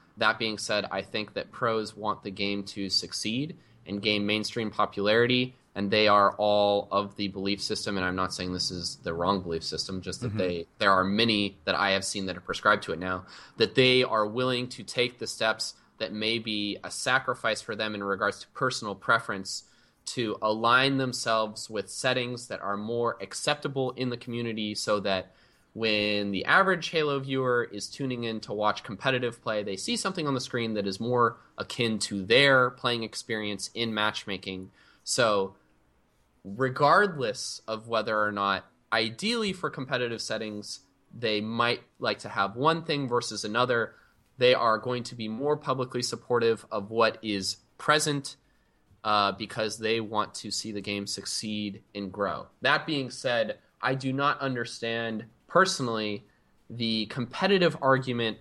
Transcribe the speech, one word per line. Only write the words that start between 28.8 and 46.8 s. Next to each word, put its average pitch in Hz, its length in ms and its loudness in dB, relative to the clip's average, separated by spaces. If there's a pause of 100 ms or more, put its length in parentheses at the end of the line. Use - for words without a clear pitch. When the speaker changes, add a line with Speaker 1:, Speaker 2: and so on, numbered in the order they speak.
Speaker 1:
competitive 120 580 -2
play, 107 220 -2
they 101 140 -4
see 240 180 -4
something 165 320 -4
on 139 60 2
the 127 80 0
screen 117 320 -2
that 101 140 -2
is 95 120 -4
more 117 380 2 (200)
akin 113 420 -2
to 98 260 -4
their 127 460 8
playing 120 320 -2
experience 107 720 -6
in 113 200 -2
matchmaking. 98 760 -4 (340)
So, 101 500 2 (880)
regardless 131 1200 2
of 110 200 -6
whether 110 340 0
or 107 100 2
not, 98 340 0 (260)
ideally 185 600 0
for 151 160 -4
competitive 123 520 -2
settings, 107 580 -6 (380)
they 113 220 0
might 117 440 0 (160)
like 110 200 -2
to 110 100 -12
have 101 260 0
one 156 280 2
thing 143 240 -2
versus 117 380 -2
another, 117 480 2 (440)
they 127 160 8
are 110 240 4
going 123 260 -4
to 123 120 -12
be 113 120 -6
more 135 280 0
publicly 131 460 -2
supportive 117 720 2
of 104 180 -4